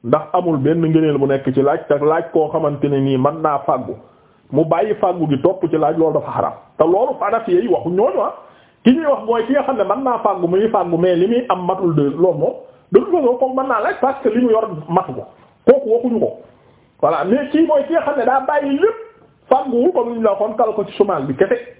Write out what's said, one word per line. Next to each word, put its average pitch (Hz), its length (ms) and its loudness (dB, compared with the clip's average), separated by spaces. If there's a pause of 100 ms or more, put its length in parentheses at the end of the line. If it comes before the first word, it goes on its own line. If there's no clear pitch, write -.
Ndax 147 180 2 (120)
amul 175 240 0
benn 160 240 0
ngëneel 156 360 2
bu 139 80 2
nekk 139 280 -2
ci 135 80 2
laaj, 156 260 0
te 147 100 2
laaj 156 340 0
koo 156 200 2
xamante 147 380 -2
ne 139 100 0
nii 135 180 0
mën 147 240 0
naa 147 240 0
fàggu, 127 280 -4 (580)
mu 147 120 2
bàyyi 180 360 0
fàggu 175 300 -2
gi 139 120 0
topp 185 280 2
ci 165 80 -2
laaj, 160 200 0
loolu 156 160 2
dafa 143 180 -4
xaraam. - 200 -2 (260)
Te 156 60 4
loolu 208 360 2
Hanafi 208 320 -2
yi 175 160 2
waxu 160 220 0
ñooñu, 254 300 0
ah. 233 120 -2 (520)
Ki 233 60 6
ñuy 302 160 2
wax 233 200 0
mooy 226 200 0
ki 254 60 -2
nga 277 100 2
xam 262 160 -2
ne 196 60 0
mën 208 200 -2
naa 240 200 -2
fàggu, 185 240 -2
muy 196 240 0
fàggu, 175 260 0
mais 180 180 2
li 175 120 2
muy 240 200 -2
am 180 180 -4
matul 190 280 -2
de, 151 80 2
loolu 147 360 2
moom, 151 160 -2 (380)
de 196 60 8
toute 359 140 2
façon, 254 260 2
kooku 262 160 -2
mën 269 140 -4
naa 226 120 0
laaj 339 200 -4
parce 262 220 -2
que 254 60 0
li 226 160 0
mu 233 60 2
yor 220 160 2 (220)
matu 175 260 -2
ko. - 80 -12 (440)
Kooku 262 280 6
waxuñu 233 260 0
ko. - 100 0 (680)
Voilà, 151 240 2
mais 269 280 0
kii 320 140 4
mooy 294 200 2
ki 320 60 -4
nga 330 100 2
xam 294 160 -2
ne 233 60 -2
daa 262 160 2
bàyyi 285 380 -2
lépp, 440 200 2 (500)
fàgguwul 262 440 2
comme 233 200 -2
ni 233 60 -6
ñu 226 60 -4
la 214 80 4
waxoon, 214 240 -2
kal 220 180 0
ko 208 100 -4
ci - 140 -12
chômage 175 280 0
bi 156 100 -4
kese. 196 220 2 (220)